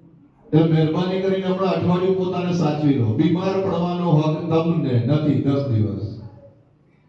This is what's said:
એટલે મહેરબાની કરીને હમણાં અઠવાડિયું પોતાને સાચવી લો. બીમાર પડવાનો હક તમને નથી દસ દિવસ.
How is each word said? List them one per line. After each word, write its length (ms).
એટલે 200
મહેરબાની 480
કરીને 260
હમણાં 280
અઠવાડિયું 420
પોતાને 380
સાચવી 400
લો. 100
બીમાર 580
પડવાનો 480
હક 260
તમને 440
નથી 360
દસ 260
દિવસ. 360